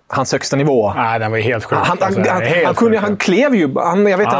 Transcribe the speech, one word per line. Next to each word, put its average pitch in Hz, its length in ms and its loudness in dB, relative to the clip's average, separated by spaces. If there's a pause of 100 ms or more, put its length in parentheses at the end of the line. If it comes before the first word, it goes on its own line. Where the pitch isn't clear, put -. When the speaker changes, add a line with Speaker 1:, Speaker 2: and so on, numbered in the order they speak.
Speaker 1:
Hans 131 240 -4
högsta - 240 -2
nivå. 131 400 2
Speaker 2:
Nej, 117 220 -2
den 110 120 -4
var 113 80 -2
ju 110 60 0
helt 117 200 -2
sjuk. 147 140 -2
Speaker 1:
Han, - 80 -2
han, 180 160 0
Speaker 2:
Alltså, 190 300 0
Speaker 1:
han, 185 100 -2
Speaker 2:
helt 175 240 0
Speaker 1:
han 175 80 0
kunde, 220 240 2
Speaker 2:
sjuk. 196 80 -4
Speaker 1:
han 202 100 -2
klev 247 380 2
ju, 139 240 2
han, 190 280 2
jag 185 120 2
vet, 208 140 2
Speaker 2:
Ja, 131 80 0